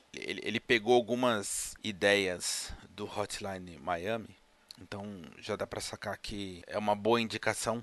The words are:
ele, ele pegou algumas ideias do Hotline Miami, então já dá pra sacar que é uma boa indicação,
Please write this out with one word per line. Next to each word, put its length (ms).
ele, 320
ele 160
pegou 340
algumas 880
ideias 880
do 160
Hotline 720
Miami, 500
então 440
já 180
dá 100
pra 140
sacar 380
que 480
é 100
uma 180
boa 240
indicação, 640